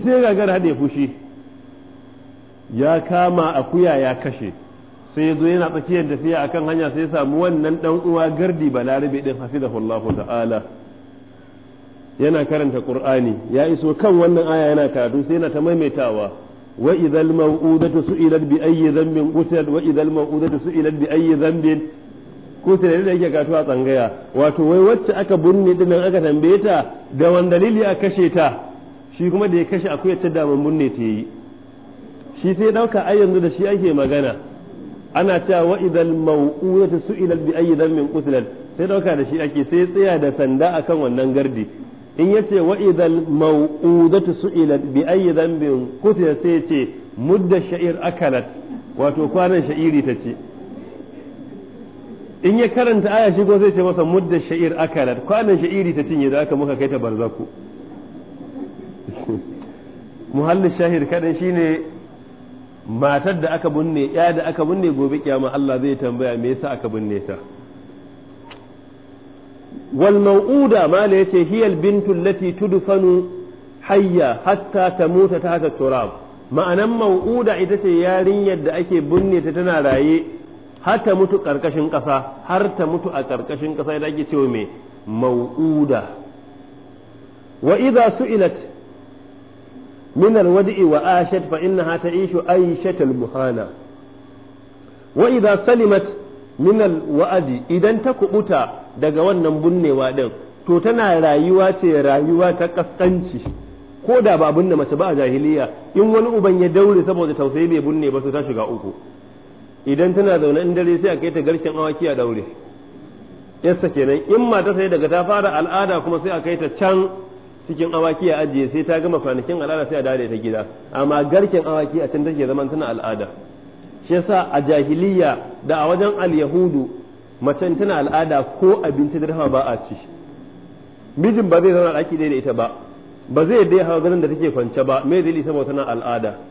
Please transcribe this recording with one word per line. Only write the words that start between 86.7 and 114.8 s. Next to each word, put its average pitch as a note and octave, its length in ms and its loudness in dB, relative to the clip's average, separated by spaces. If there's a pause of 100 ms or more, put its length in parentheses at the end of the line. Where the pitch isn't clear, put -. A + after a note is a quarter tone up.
Wa D3+ 160 4
idha A#3+ 400 4
su'ilat G#3+ 360 0 (1600)
min G#3 220 4
al G3 100 4
wadi'i F#3+ 380 2
wa D3+ 140 4 (200)
ashat F3 320 -2
fa D#3+ 100 -4
innaha E3+ 380 -2
ta'ishu F3 480 -2
aishatal F3+ 680 0
muhana. A#2+ 520 -4 (1500)
Wa G#3 140 4
idha G#3 360 2
salimat A3+ 380 4 (540)
min G3 220 4
al F3+ 280 0
wa'di D3 600 0
idan G#3 340 2
ta C4 120 -2
kubuta F#3+ 720 -2 (140)
daga D3+ 220 0
wannan E3 380 0
bunnewa D3+ 520 2
din C3 180 -2 (360)
to F3 140 4
tana G#3+ 400 2
rayuwa E3+ 600 4
ce F3 100 4 (120)
rayuwa D3+ 540 2
ta E3+ 120 -2
kaskanci. F3+ 760 -2 (640)
Ko B3 160 4
da G3+ 160 4
ba D#3 140 4
binne F3 240 2
mace D3 200 -2
ba F3 120 0
a D#3+ 60 0
jahiliya, C#3 540 0 (260)
in F#3+ 80 4 (120)
wani A3+ 220 4
uban F#3+ 260 4
ya F3+ 60 4
daure F#3+ 360 4
saboda F3 300 -2
tausayi D3 320 -2
bai E3 140 2
binne D3+ 300 0
ba, C3+ 100 -2
to C3+ 100 -4
ta C#3+ 160 -4
shiga A2+ 180 -4
uku. G#2 280 -8 (920)
Idan D#3+ 280 2
tana G3 240 2
zaune D3+ 240 2
in F3 120 0
dare E3+ 280 2
sai G3 80 2
a E3 80 -2
kai D#3+ 140 -4
ta D#3+ 80 -4
garken D#3 340 -2
awaki D#3 320 -4
a D3 80 0
daure. A#2 300 -4 (1200)
Yarsa F3 280 0
kenan, C#3 380 0
in A3 200 4
mata G3+ 260 0
sai F#3+ 140 -2